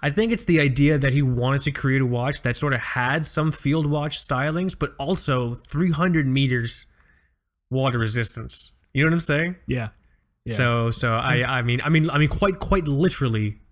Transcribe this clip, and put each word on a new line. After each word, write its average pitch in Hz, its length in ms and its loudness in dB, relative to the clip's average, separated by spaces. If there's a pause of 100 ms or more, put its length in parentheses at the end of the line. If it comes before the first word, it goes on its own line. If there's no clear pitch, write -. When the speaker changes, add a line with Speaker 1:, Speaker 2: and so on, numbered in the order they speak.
Speaker 1:
I 147 80 -2
think 214 220 0
it's - 140 -2
the 165 140 4
idea 143 380 4
that 135 160 0
he 143 80 2
wanted 131 420 0
to 147 80 -2
create 135 300 0
a 131 60 2
watch 120 340 -2
that 120 140 -2
sort 143 180 -2
of 120 60 -2
had 135 480 -2
some 156 240 -2
field 151 340 -2
watch 147 320 -2
stylings, 156 640 -2
but - 180 -4
also 139 560 -2
three 170 380 -2
hundred 160 340 2
meters 127 640 0 (800)
water 127 300 0
resistance. 113 720 -4 (220)
You 135 100 2
know 160 60 4
what 165 40 4
I'm 170 60 2
saying? 160 360 -2 (120)
Speaker 2:
Yeah. 123 220 -4 (560)
Yeah. 117 100 -2
Speaker 1:
So, 117 360 2
so 117 220 0
I, 123 460 0
I - 20 -2
mean, 120 220 0
I 147 60 -2
mean, 160 200 4
I 143 80 0
mean, 147 120 4
quite, 196 300 0
quite 185 280 0
literally 131 720 0 (140)